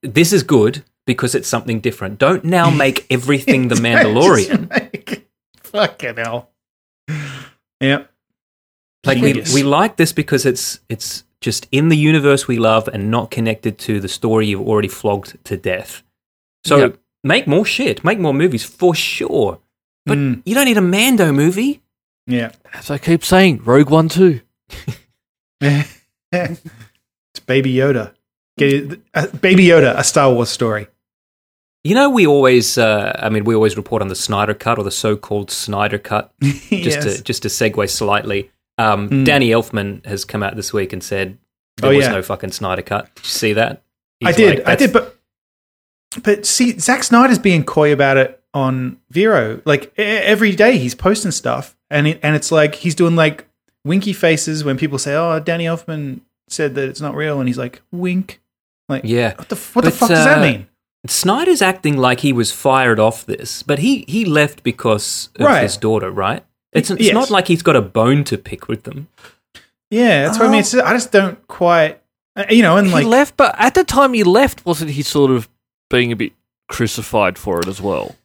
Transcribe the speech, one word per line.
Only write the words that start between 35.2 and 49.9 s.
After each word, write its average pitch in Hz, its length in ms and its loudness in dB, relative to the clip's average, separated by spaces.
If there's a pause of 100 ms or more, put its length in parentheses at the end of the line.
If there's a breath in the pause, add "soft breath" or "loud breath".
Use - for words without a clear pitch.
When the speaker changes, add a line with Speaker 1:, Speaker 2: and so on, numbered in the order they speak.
Speaker 1:
Snyder 104 480 -4
Cut. - 380 -6
Speaker 2:
<laughs> - 60 -8
Speaker 1:
Just 139 300 -2
Speaker 2:
Yes. 147 460 -2
Speaker 1:
to, - 60 -14
just - 180 -8
to 110 60 -6
segue 104 420 -2
slightly, 101 640 -4 (260)
um, 104 320 0
Speaker 2:
Mm. 135 160 2
Speaker 1:
Danny 139 240 2
Elfman 107 560 -2
has 101 200 -8
come 104 180 -6
out 101 120 -6
this 107 160 -10
week 98 220 -4
and 92 100 -12
said 98 360 -8 (380)
there 135 140 2
Speaker 2:
Oh, 139 40 6
Speaker 1:
was 139 100 4
Speaker 2:
yeah. 120 60 0
Speaker 1:
no 98 100 -4
fucking 95 300 -8
Snyder 92 320 -6
Cut. - 320 -8
Did - 100 -20
you - 40 -10
see - 240 -2
that? 117 280 -2 (420)
Speaker 2:
I - 40 0
Speaker 1:
He's 175 80 2
Speaker 2:
did, 202 240 6
Speaker 1:
like, - 80 -4
Speaker 2:
I 180 80 2
did, 262 180 2
Speaker 1:
"That's" - 0 - (1200)
Speaker 2:
but, - 100 -14
but 208 220 0
see, - 320 0
Zack 247 260 -2
Snyder's 247 360 4
being 175 240 2
coy 151 300 2
about 135 240 4
it 131 240 0 (120)
on 131 440 -4 (120)
Vero. 135 560 0
Like, - 320 0